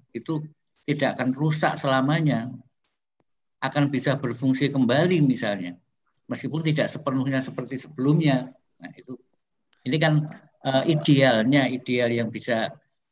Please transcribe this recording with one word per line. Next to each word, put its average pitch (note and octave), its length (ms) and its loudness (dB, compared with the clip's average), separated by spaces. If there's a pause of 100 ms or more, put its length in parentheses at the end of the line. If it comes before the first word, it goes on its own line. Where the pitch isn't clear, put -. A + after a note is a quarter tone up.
(160)
itu D#3 240 -6 (480)
tidak C#3 320 -2
akan B2+ 160 -2
rusak D3+ 400 0
selamanya. C3+ 720 0 (1120)
Akan C#3+ 320 0
bisa C#3+ 240 0
berfungsi C3 560 0
kembali C#3+ 480 4
misalnya. G2+ 560 0 (560)
Meskipun C3+ 320 -6
tidak D3+ 240 2
sepenuhnya C3 560 -2
seperti B2+ 320 -10
sebelumnya. C3+ 800 0 (260)
Nah, F2 160 -16
itu, - 180 -18 (720)
ini D#3 80 0
kan, D3+ 320 2 (400)
eh, C3+ 240 2
idealnya, C3+ 800 4
ideal B2 400 -2
yang A#2 160 -2
bisa A2+ 480 -4 (360)